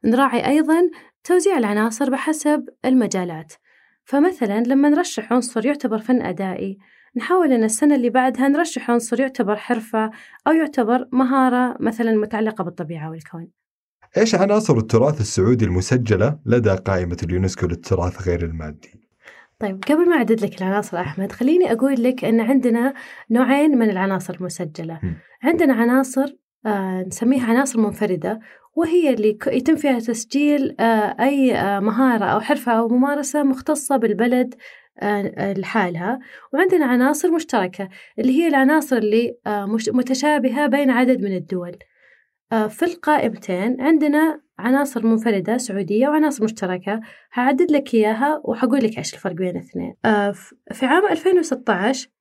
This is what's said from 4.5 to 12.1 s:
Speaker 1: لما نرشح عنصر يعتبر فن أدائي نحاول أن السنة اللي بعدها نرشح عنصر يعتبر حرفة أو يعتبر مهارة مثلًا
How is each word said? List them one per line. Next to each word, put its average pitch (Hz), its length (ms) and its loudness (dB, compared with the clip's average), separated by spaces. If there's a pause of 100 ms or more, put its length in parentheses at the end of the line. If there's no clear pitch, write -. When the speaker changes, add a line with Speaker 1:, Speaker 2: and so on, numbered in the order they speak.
Speaker 1:
لما 277 260 4
نرشح 294 440 0
عنصر 240 320 -2
يعتبر 269 320 -2
فن 233 240 0
أدائي 190 560 -6 (400)
نحاول 330 360 2
أن 226 100 4
السنة 285 320 2
اللي 240 140 2
بعدها 254 380 0
نرشح 294 440 -2
عنصر 233 280 0
يعتبر 254 360 -2
حرفة 220 560 -4 (360)
أو 302 40 4
يعتبر 254 600 0
مهارة 254 680 2
مثلًا 226 320 -2